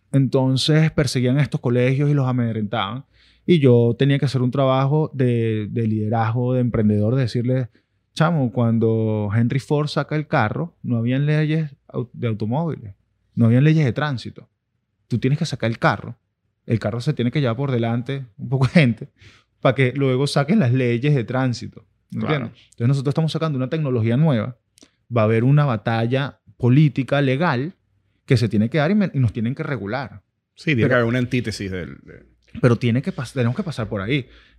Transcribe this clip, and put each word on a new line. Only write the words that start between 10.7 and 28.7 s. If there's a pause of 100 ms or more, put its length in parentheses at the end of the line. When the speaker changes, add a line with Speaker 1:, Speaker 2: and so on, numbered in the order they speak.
Speaker 1:
no
habían
leyes (140)
au-,
de
automóviles, (400)
no
habían
leyes
de
tránsito. (600)
Tú
tienes
que
sacar
el
carro, (480)
el
carro
se
tiene
que
llevar
por
delante (120)
un
poco
de
gente (520)
para
que
luego
saquen
las
leyes
de
tránsito". (260)
¿Me
Speaker 2:
Claro. (100)
Speaker 1:
entiendes? (100)
Entonces
nosotros
estamos
sacando
una
tecnología
nueva (580)
va
a
haber
una
batalla (180)
política,
legal, (500)
que
se
tiene
que